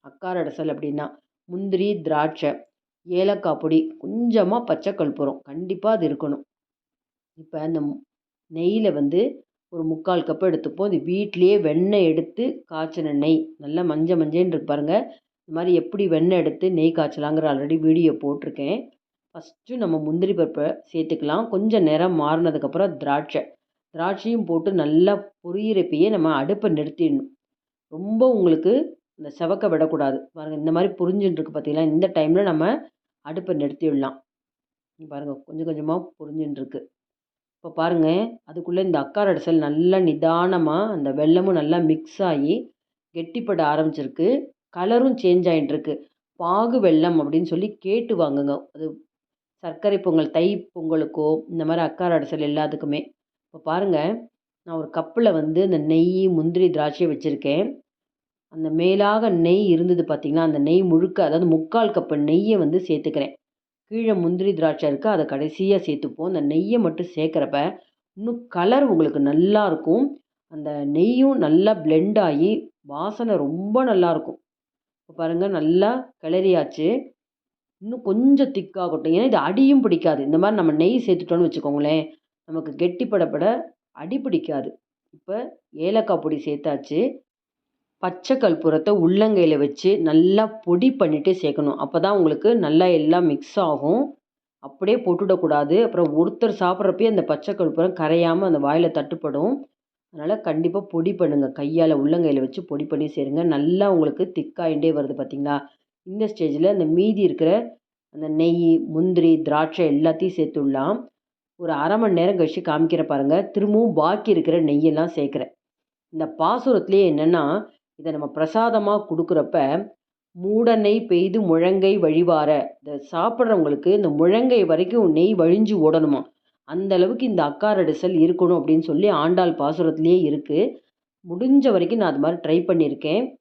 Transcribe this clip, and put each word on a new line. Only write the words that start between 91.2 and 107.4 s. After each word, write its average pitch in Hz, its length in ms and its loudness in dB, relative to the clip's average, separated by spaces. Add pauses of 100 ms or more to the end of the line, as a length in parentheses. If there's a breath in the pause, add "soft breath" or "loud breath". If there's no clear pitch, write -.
சேர்க்கணும். 147 460 -2
அப்பதான் 190 380 0
உங்களுக்கு 180 400 2
நல்லா 165 300 4
எல்லாம் 170 400 4
மிக்ஸ் 147 340 -2
ஆகும். 160 420 0 (600)
அப்படியே 196 340 -2
போட்டுடக்கூடாது. 175 840 0
அப்புறம் 180 320 0
ஒருத்தர் 202 440 0
சாப்பிட்றப்பயே 185 500 0
அந்த 202 140 2
பச்சை 156 320 -4
கற்பூரம் 170 400 0
கரையாம 170 500 2
அந்த 160 140 2
வாயில 156 320 2
தட்டுப்படும். 156 640 -4 (600)
அதனால 170 260 -6
கண்டிப்பா 170 400 -2
பொடி 180 340 -2
பண்ணுங்க. 147 400 0
கையால, 156 420 2
உள்ளங்கையில 147 440 2
வச்சு 135 240 -6
பொடி 147 200 -6
பண்ணி 151 220 -4
சேருங்க. 147 380 -4
நல்லா 170 460 2
உங்களுக்கு 165 420 0
திக்காயிண்டே 160 600 -2
வருது, 139 220 -4
பார்த்தீங்களா? 139 420 -6 (500 loud breath)
இந்த 202 180 -4
ஸ்டேஜ்ல 165 440 0
அந்த 196 160 2
மீதி 190 380 2
இருக்கிற 160 280 2 (640)